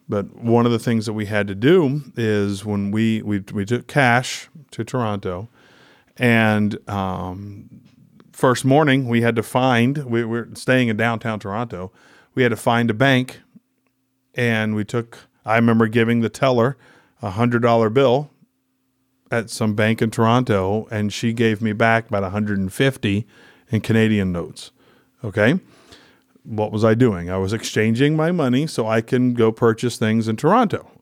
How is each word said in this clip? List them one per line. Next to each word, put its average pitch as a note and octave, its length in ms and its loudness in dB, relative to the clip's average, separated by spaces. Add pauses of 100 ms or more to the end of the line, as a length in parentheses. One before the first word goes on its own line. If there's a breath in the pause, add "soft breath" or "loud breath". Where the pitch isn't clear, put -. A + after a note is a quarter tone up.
But G2+ 280 -6
one A#2 300 2
of A#2+ 60 2
the A#2 60 0
things A2+ 280 -2
that A2+ 80 -6
we G#2+ 120 -6
had G2+ 220 -2
to G2+ 60 -8
do C#3+ 480 2 (140)
is G#2 480 -2
when G2+ 260 -4
we, A2 320 0
we, G#2 180 -4 (120)
we G2+ 120 -6
took A#2+ 220 -4
cash B2+ 640 0 (240)
to A2+ 120 -10
Toronto, G2+ 640 -6 (680 soft breath)
and, A2 600 2 (100)
um, F#2+ 800 -8 (640)
first B2+ 320 0
morning C3+ 440 4
we A#2 140 2
had A#2 140 2
to A2+ 60 0
find, B2+ 640 2
we A#2 200 -2
were A2+ 300 -6
staying B2+ 340 0
in G#2+ 80 -2
downtown A2 440 -2
Toronto, G2 500 -8 (440 soft breath)
we C3 80 2
had A#2+ 80 4
to A2 60 -2
find A#2 340 0
a A2 40 -2
bank, B2+ 460 0 (920)
and A2 400 0
we G#2+ 100 -2
took, A#2 340 -6 (260)
I G#2+ 120 0
remember A#2 320 4
giving A#2 320 2
the A2+ 80 0
teller B2+ 480 2 (460 soft breath)
a G#2+ 80 -6
hundred A#2 320 0
dollar A#2 280 4
bill C3+ 400 2 (1000)
at A2+ 200 -4
some G#2+ 240 -2
bank A2 280 0
in A2+ 80 0
Toronto, A2+ 800 2
and G#2 220 -4
she A#2 200 -4
gave A2+ 300 0
me A2 100 -2
back A2+ 360 2
about G2+ 140 -2
a F#2+ 80 -4
hundred G#2 280 -2
and F#2+ 140 -4
fifty A2 540 0 (440 soft breath)
in A2 100 0
Canadian A2 520 2
notes. D#2+ 380 -10 (540 soft breath)
Okay? A2 340 2 (840 soft breath)
What G#2+ 260 -4
was G#2+ 140 0
I A2 100 6
doing? G#2 360 0
I F#2 80 -2
was F#2+ 140 -2
exchanging A2+ 640 0
my D#3 140 0
money C#3+ 380 0
so A#2+ 180 -4
I A2+ 140 0
can B2+ 340 0
go A2+ 160 4
purchase A2+ 460 0
things A2 320 0
in A2 80 -2
Toronto. F3+ 520 0 (140)